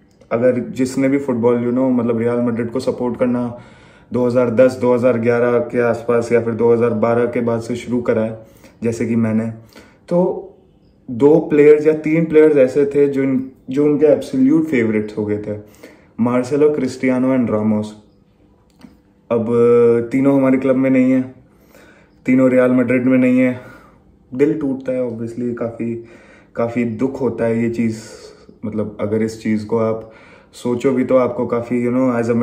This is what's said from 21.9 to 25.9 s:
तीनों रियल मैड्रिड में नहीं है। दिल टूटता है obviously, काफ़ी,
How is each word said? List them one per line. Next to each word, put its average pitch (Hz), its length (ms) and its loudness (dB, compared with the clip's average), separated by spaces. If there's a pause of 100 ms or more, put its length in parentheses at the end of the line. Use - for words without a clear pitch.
तीनों 131 240 4
रियल 123 220 4
मैड्रिड 123 340 2
में 131 120 4
नहीं 127 220 4
है। 127 200 0 (760)
दिल 151 260 0
टूटता 131 320 -6
है 127 100 -4
obviously, 117 560 -8
काफ़ी, 117 480 -8 (500)